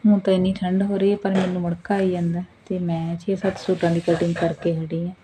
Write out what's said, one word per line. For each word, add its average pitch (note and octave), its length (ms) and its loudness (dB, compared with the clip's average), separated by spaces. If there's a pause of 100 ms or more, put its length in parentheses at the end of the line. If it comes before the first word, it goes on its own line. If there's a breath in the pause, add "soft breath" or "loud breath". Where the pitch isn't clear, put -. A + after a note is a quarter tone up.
ਹੁਣ G#3 140 6
ਤਾਂ F#3+ 140 2
ਇੰਨੀ F#3 200 2
ਠੰਡ F#3+ 300 0
ਹੋ G3+ 160 0
ਰਹੀ G3 120 4
ਹੈ G3+ 60 2
ਪਰ G3 140 -2
ਮੈਨੂੰ F3+ 320 0
ਮੁੜਕਾ F3 320 -2
ਆਈ F#3+ 160 2
ਜਾਂਦਾ F3 320 -2 (260)
ਤੇ F#3 120 -4
ਮੈਂ E3 360 -2
ਛੇ F#3+ 200 -2
ਸੱਤ F#3+ 220 -2
ਸੂਟਾਂ F3 320 0
ਦੀ E3+ 100 2
ਕਟਿੰਗ E3+ 340 0
ਕਰਕੇ E3 420 -2
ਹਟੀ E3 280 -4
ਹਾਂ। F3+ 80 -6 (120)